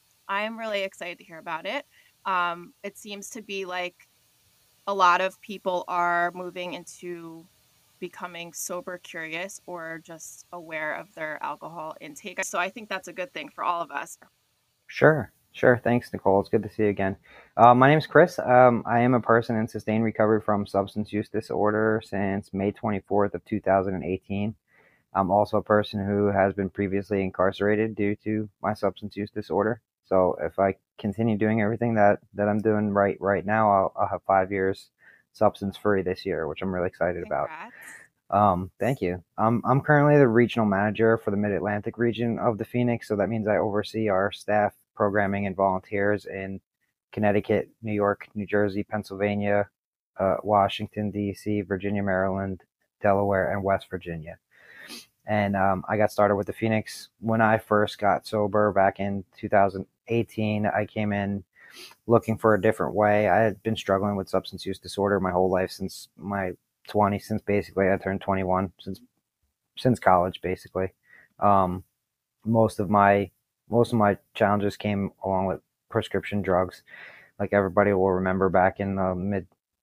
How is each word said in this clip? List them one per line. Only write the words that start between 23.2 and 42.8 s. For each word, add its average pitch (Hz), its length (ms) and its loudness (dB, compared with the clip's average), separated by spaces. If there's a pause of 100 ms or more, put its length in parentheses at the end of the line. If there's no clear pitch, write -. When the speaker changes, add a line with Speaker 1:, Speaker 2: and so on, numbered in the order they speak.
Speaker 2:
of 87 80 -10
two 107 160 -6
thousand 95 360 0
and 80 100 -6
eighteen. 101 500 -6 (580)
I'm 92 160 0
also 104 280 2
a 95 40 -2
person 104 440 0
who 101 220 0
has 98 260 2
been 95 160 -4
previously 98 520 -4
incarcerated 101 760 0
due 104 280 -2
to 107 240 -4 (140)
my 104 120 -2
substance 101 440 -6
use 104 120 -6
disorder. 104 520 -4 (240)
So 92 360 2
if 82 160 -6
I 95 180 2 (220)
continue 110 400 -2
doing 110 240 0
everything 113 340 -2
that, 104 240 4 (140)
that 101 140 -2
I'm 104 140 0
doing 107 300 2
right, 101 280 2
right 95 260 -2
now, 107 240 2
I'll, 95 300 2
I'll 98 80 0
have 98 160 -6
five 95 300 2
years 95 360 -2 (420)
substance 101 460 -2
free 101 240 0
this 90 240 -4
year, 80 220 -4
which 73 160 -8
I'm 95 100 -4
really 90 140 -2
excited 87 360 -4
about. - 260 -4
Speaker 1:
Congrats. 175 260 -16 (560)
Speaker 2:
Um, 95 480 2
thank 120 200 -2
you. 90 240 -4 (140)
Um, 110 260 2
I'm 131 160 2
currently 147 380 4
the 139 100 8
regional 113 380 2
manager 107 540 2
for - 100 -6
the 101 80 0
Mid-Atlantic 104 640 -2
region 117 400 0
of 107 180 0
the 110 80 -6
Phoenix. 120 420 -2